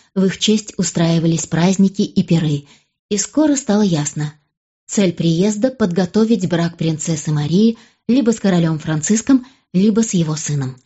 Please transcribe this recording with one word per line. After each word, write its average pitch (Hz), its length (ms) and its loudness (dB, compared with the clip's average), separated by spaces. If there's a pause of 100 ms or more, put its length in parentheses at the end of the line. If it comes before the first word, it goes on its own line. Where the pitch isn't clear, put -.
(140)
в 190 100 0
их 185 140 -2
честь - 400 0
устраивались 165 680 0
праздники 190 540 0
и - 200 0
пиры. 151 440 0 (440)
И 208 80 -2
скоро 294 380 0
стало 214 260 0
ясно. 151 500 -2 (540)
Цель 190 260 0
приезда — 190 680 0
подготовить 190 680 0
брак 170 280 -2
принцессы 160 560 -4
Марии 170 460 2 (280)
либо 233 240 2
с 226 80 -2
королем 170 400 0
Франциском, 214 680 0 (300)
либо 202 280 2
с 220 120 -4
его 156 220 0
сыном. 139 500 -6